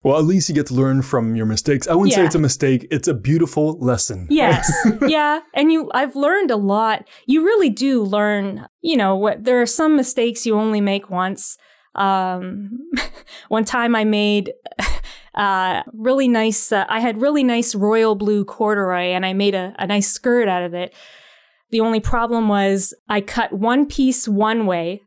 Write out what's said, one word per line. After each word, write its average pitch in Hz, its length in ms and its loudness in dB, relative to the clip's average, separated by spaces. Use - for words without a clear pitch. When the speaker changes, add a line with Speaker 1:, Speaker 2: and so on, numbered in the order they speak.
Speaker 1:
Well, 135 160 2
at 156 60 2
least 180 220 2
you 156 80 -4
get 143 120 0
to - 80 -6
learn 135 260 2
from 117 340 -2
your 110 120 0
mistakes. 120 400 -2
I 165 80 0
wouldn't 196 180 4
say 196 80 4
Speaker 2:
Yeah. 170 60 6
Speaker 1:
it's 151 80 -2
a 165 40 2
mistake. 135 520 0
It's 147 160 -2
a 165 60 0
beautiful 156 680 0
lesson. 113 500 -4
Speaker 2:
Yes. 233 420 2
Speaker 1:
<laughs> 269 160 -2
Speaker 2:
Yeah. 302 320 0
And 302 180 2
you, 320 220 0
I've 262 220 -2
learned 302 360 0
a 226 40 0
lot. 208 540 0
You 302 180 2
really 392 280 4
do 247 320 0
learn, 208 640 -2
you 320 140 -2
know, 196 200 2
what, 202 280 -2
there 247 180 2
are 240 40 4
some 311 320 2
mistakes 240 480 -2
you 226 100 2
only 214 260 0
make 202 280 -2
once. 185 480 -4
Um, 190 840 -4
<laughs> - 340 -20
one 220 160 0
time 233 300 0
I 220 100 0
made, 208 480 0
<laughs> - 560 -4
uh, 190 460 0
really 262 340 0
nice, 220 440 0
uh, 196 160 2
I 220 120 -2
had 226 220 -2
really 285 220 2
nice 240 320 0
royal 214 400 2
blue 208 300 0
corduroy, 196 680 -2
and 185 140 -2
I 190 80 -2
made 196 220 2
a, 185 220 -4
a 185 100 -4
nice 202 240 0
skirt 240 360 0
out 180 160 0
of 175 100 -6
it. 180 200 -8
The 226 100 0
only 220 180 2
problem 233 480 0
was 196 460 0
I 208 120 0
cut 208 300 -4
one 240 360 2
piece 262 400 0
one 214 400 0
way 180 400 -4